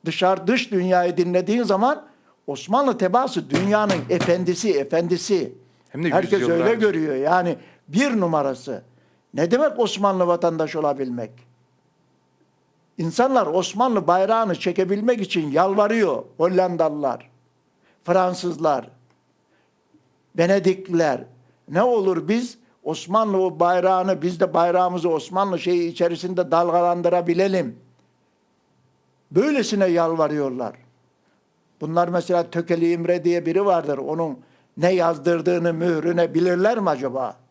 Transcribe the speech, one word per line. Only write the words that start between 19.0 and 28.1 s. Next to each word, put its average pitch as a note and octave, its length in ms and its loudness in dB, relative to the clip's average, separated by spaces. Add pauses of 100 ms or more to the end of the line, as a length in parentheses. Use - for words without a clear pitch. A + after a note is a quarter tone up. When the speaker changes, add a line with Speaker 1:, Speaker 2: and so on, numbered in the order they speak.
Speaker 1:
Venedikliler. F3 840 0 (460)
Ne E3+ 140 2
olur F#3+ 440 0
biz A#3+ 300 -2 (260)
Osmanlı F#3+ 540 -2
o F3+ 220 -2
bayrağını, F#3 640 2
biz F3 180 -4
de F3 140 0
bayrağımızı F3 560 2
Osmanlı F3+ 500 -2
şeyi F3 320 -2
içerisinde F3 600 -2
dalgalandırabilelim. F3 1200 2 (1600)